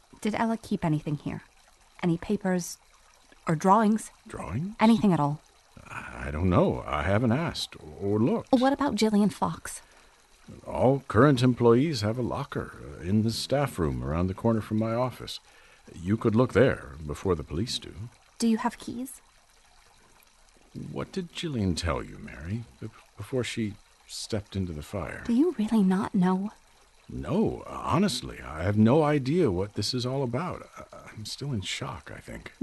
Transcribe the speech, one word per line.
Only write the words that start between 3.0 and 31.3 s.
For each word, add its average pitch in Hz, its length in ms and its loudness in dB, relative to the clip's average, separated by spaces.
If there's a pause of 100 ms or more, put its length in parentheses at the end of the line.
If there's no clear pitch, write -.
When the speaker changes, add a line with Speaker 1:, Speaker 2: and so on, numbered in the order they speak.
Speaker 1:
or 165 80 2
drawings? 208 560 4 (160)
Speaker 2:
Drawings? 160 520 -6
Speaker 1:
Anything 214 320 6
at 156 80 4
all? 147 220 0 (480)
Speaker 2:
I 64 420 -10
don't 82 180 2
know. 87 380 4
I 73 160 -2
haven't 107 280 2
asked 143 440 -2 (260)
or 101 180 2
looked. 175 320 0
Speaker 1:
What 269 220 4
about 277 220 -2
Gillian 208 340 4
Fox? - 520 -6 (840)
Speaker 2:
All 131 420 0
current 127 360 6
employees 123 580 4
have 107 160 0
a 123 60 -4
locker, - 500 -6 (100)
uh, 69 200 -16
in 101 200 2
the 113 80 0
staff - 460 -2
room 67 260 0
around 80 240 0
the 95 60 -2
corner 113 280 0
from 107 180 -2
my 113 140 0
office. 120 460 -4 (640)
You 95 160 0
could 110 180 2
look 120 180 2
there 98 380 4 (140)
before 76 300 -2
the 76 80 -4
police 90 360 -6
do. - 140 -16 (460)
Speaker 1:
Do 233 80 0
you 220 100 2
have 233 220 -4
keys? 247 420 -12 (1700)
Speaker 2:
What - 200 -8
did 180 220 -8
Gillian 110 420 0
tell 67 280 -2
you, 50 160 -16
Mary, 80 440 -10 (160)
be-, 113 100 -10 (280)
before 120 260 -4
she 107 300 -4 (340)
stepped - 480 -8
into 90 180 -2
the 76 100 -8
fire? - 420 -8
Speaker 1:
Do 240 80 0
you 294 240 4
really 220 260 2
not 185 320 0
know? 185 360 2 (600)
Speaker 2:
No, 120 560 -2
honestly, 67 800 -2
I 73 180 -8
have 101 140 2
no 117 260 8
idea 147 460 2
what 92 240 -2
this - 220 -4
is 120 100 -4
all 135 180 -4
about. 127 440 -6 (100)
I, - 60 -16 (280)
I'm 107 140 -14
still - 280 -8